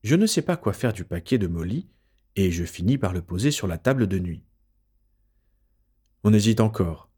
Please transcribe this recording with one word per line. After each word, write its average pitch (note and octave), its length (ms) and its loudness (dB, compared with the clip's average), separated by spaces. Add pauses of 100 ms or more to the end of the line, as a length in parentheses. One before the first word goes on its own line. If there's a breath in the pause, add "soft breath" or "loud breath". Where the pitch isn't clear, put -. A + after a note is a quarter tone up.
Je A#2 120 2
ne G#3+ 120 4
sais E3+ 160 0
pas F3 140 -2
quoi G2+ 160 -2
faire A#2+ 200 -2
du E2+ 120 -8
paquet F2 320 -2
de G2 100 0
Molly, E2+ 420 -4 (460 soft breath)
et F#2+ 160 2
je E2+ 140 -4
finis A2 320 0
par F2+ 160 -2
le F2 80 -4
poser G2+ 300 -2
sur G#2 160 -4
la E2 100 -4
table B2+ 280 0
de F#2+ 140 -2
nuit. F2 240 -6 (1800)
On G#2 100 6
hésite A2 260 4
encore. F#2+ 580 0